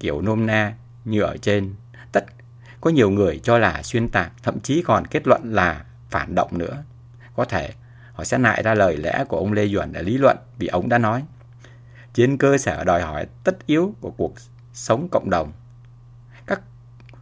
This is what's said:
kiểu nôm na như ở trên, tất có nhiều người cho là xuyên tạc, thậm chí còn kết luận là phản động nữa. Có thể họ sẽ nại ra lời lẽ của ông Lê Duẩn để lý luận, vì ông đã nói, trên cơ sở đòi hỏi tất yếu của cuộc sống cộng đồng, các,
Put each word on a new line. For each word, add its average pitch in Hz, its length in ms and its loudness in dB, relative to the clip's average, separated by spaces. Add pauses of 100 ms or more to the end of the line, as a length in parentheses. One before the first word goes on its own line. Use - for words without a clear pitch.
kiểu 76 200 -4
nôm 110 260 0
na 107 280 0 (300)
như 107 160 0
ở 78 160 -2
trên, 98 380 -2 (380)
tất - 120 2 (560)
có 160 100 2
nhiều 127 200 6
người 98 320 2
cho 117 160 4
là 85 240 0
xuyên 117 260 -2
tạc, 92 240 -2 (100)
thậm 104 180 -4
chí 147 220 -2
còn 104 240 0
kết 151 200 -4
luận 123 180 6
là 90 400 0 (260)
phản 92 240 -6
động 87 240 0
nữa. 107 240 -6 (540)
Có 120 80 -2
thể 78 280 -4 (400)
họ 82 120 -10
sẽ 123 140 -2
nại 110 240 2
ra 110 120 2
lời 95 220 4
lẽ 80 320 -2
của - 80 -4
ông 95 160 0
Lê 104 140 2
Duẩn 90 260 -2
để 80 100 -8
lý 107 160 0
luận, 135 180 4 (220)
vì 90 80 -4
ông 92 220 -2
đã 120 100 2
nói, 117 260 0 (880)
trên 127 260 4
cơ 139 200 4
sở 80 260 -2
đòi 87 180 2
hỏi 76 240 -6 (180)
tất 185 220 -2
yếu 170 340 0
của - 100 -10
cuộc - 220 -4 (400)
sống 151 360 -2
cộng - 220 -2
đồng, 80 220 -2 (920)
các, 196 140 -4 (600)